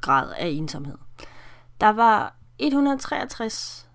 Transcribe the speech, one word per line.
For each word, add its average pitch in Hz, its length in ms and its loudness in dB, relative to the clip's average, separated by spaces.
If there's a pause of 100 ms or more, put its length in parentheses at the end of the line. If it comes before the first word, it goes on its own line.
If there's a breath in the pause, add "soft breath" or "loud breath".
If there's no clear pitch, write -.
grad 131 380 2
af - 80 -4
ensomhed. 147 500 -6 (840 loud breath)
Der 220 80 6
var 214 460 4 (240)
et 285 140 0
hundrede 277 260 2
treogtres, - 960 -6